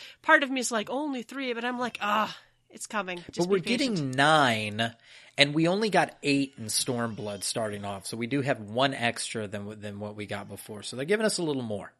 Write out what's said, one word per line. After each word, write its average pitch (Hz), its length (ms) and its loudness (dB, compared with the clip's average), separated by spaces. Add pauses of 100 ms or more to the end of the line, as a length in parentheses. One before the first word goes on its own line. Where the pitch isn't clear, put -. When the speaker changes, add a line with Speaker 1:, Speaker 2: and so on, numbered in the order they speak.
(220)
Speaker 1:
Part 311 220 8
of 254 60 -4
me 262 100 0
is 233 100 -2
like, 220 200 0
"Only 269 320 -2
three," 254 320 -6
but 233 100 -6
I'm 247 140 -2
like, 240 220 -4
"Ah, 208 360 0 (340)
it's - 160 -12
coming." 185 320 -4 (140)
Just - 60 -10
Speaker 2:
But 175 100 2
we're 196 120 4
Speaker 1:
be 208 160 0
patient. 240 200 0
Speaker 2:
getting 139 160 0
nine, 117 840 4 (420)
and 143 180 6
we 160 120 4
only 202 240 2
got 170 320 2
eight 139 340 2
in 113 100 -8
Stormblood 104 760 -2
starting 104 420 -4
off, 101 220 -8
so 117 100 -8
we 117 120 -4
do 139 140 0
have 127 180 0
one 120 340 0
extra 117 540 -4
than, 104 320 -8
than 101 180 -10
what 104 160 -8
we 104 120 -8
got 101 220 -8
before. 104 360 -12
So - 100 -10
they're 127 100 -6
giving 214 220 2
us 214 120 0
a 180 40 -2
little 143 200 0
more. 101 380 -6